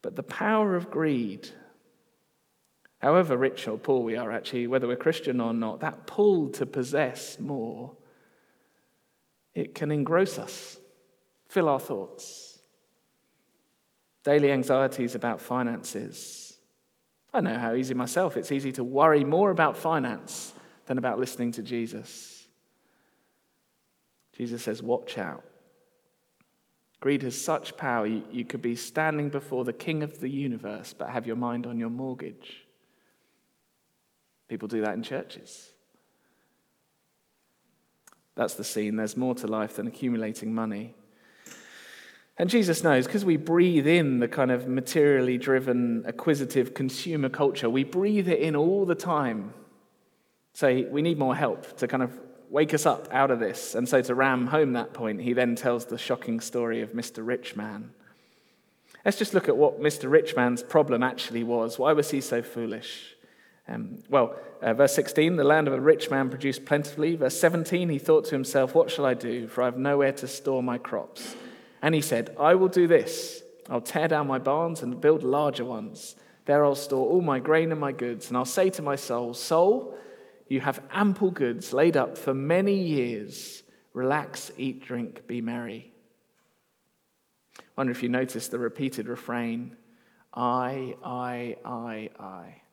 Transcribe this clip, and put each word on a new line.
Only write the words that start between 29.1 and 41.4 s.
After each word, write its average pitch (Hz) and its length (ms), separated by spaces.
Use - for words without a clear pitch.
before 135 340
the 123 80
King 156 320
of 147 160
the 131 80
universe, 120 680
but - 160
have 120 160
your 117 120
mind 120 280
on 120 140
your 117 100
mortgage. 127 800
People 107 180
do 110 140
that 107 140
in 113 60
churches. - 680
That's - 200
the 107 100
scene. 107 320
There's 110 180
more 127 200
to 123 120
life 107 300
than 107 100
accumulating 113 640
money. 113 420